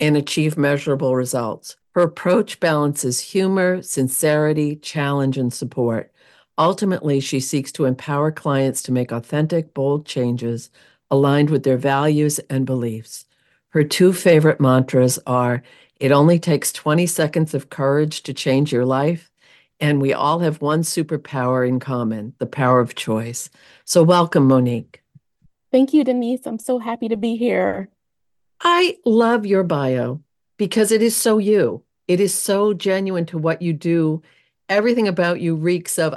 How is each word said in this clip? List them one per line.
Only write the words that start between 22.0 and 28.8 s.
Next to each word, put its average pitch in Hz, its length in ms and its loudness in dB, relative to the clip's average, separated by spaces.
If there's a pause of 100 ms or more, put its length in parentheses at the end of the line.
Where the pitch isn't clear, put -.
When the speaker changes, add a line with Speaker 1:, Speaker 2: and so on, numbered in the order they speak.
Speaker 1:
the 127 80 -6
power 127 340 2
of 120 140 -2
choice." 117 560 -6 (340)
So - 180 4
welcome, 165 460 4
Monique. 123 540 0 (680)
Speaker 2:
Thank 262 220 2
you, 311 100 4
Denise. 247 440 -2
I'm 226 120 -8
so 254 200 -4
happy 233 300 -8
to 226 80 -4
be 226 200 -4
here. 196 540 -2 (680)
Speaker 1:
I 349 440 2